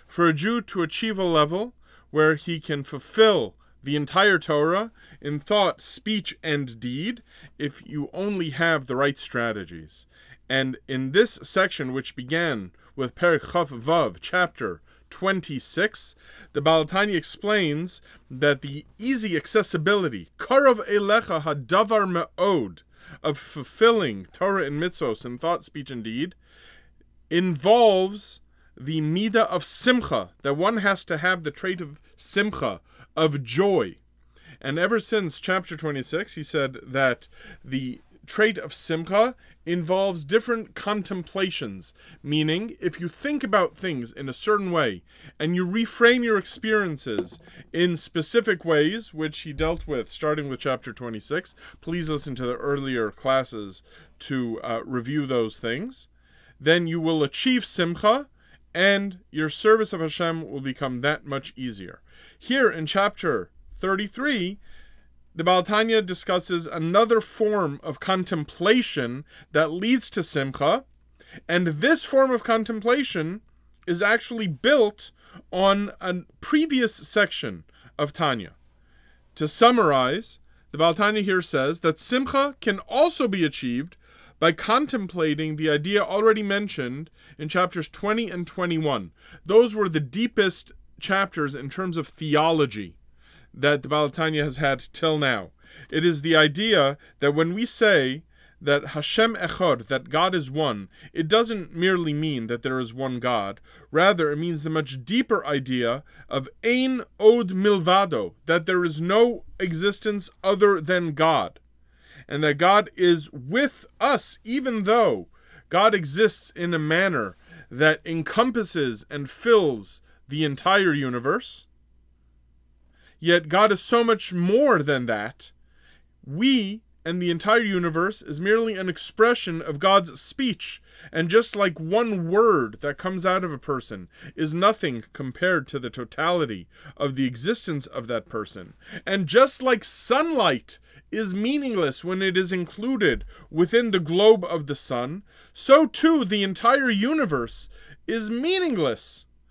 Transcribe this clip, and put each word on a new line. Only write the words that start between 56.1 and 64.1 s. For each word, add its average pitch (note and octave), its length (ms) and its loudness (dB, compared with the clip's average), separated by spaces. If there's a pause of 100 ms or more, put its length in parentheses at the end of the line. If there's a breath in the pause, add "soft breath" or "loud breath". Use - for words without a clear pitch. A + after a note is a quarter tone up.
then E3 260 4
you E3 140 -2
will D#3+ 240 2
achieve B3+ 420 0
simcha G#3 640 0 (460 soft breath)
and G3 460 2 (120)
your D#3 160 -2
service G#3+ 460 2
of E3+ 80 -4
Hashem E3 500 -4
will C#3 80 -8
become C3 400 -4
that D3 260 -2
much C3+ 300 -8
easier. G#2+ 460 -10 (360 soft breath)
Here B3+ 320 2
in D#3+ 160 -6
chapter E3 640 -2 (300)
thirty-three, G3+ 800 -4 (720 soft breath)